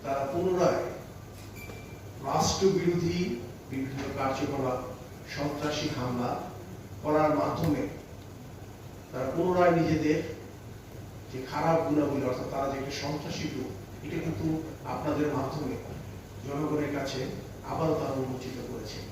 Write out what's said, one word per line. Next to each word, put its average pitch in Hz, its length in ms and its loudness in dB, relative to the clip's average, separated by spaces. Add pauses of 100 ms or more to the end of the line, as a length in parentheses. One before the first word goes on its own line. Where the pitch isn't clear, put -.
তারা 135 200 0 (100)
পুনরায় 180 500 4 (1400)
রাষ্ট্রবিরোধী 170 920 4 (520)
বিভিন্ন 135 300 -2 (160)
কার্যকলাপ, 135 640 0 (560)
সন্ত্রাসী 147 520 -2 (100)
হামলা 123 340 0 (720)
করার 151 320 6
মাধ্যমে 147 460 4 (1300)
তারা 127 240 -2
পুনরায় 180 360 8
নিজেদের 160 480 6 (1120)
যে 127 80 -6 (120)
খারাপ 160 260 4 (100)
গুণাবলী, 139 380 4
অর্থাৎ 123 260 0
তারা 139 200 0
যে 135 60 -2
একটা 135 140 -4
সন্ত্রাসী 151 560 -4
গ্রুপ, 131 240 -4 (340)
এটা 151 200 -2
কিন্তু 160 220 0 (380)
আপনাদের 143 420 0
মাধ্যমে 135 480 -2 (720)
জনগণের 147 500 0
কাছে 131 220 -2 (500)
আবারও 160 240 2
তারা 135 180 0
উন্মোচিত 131 460 -2 (140)
করেছে। 117 280 -8 (120)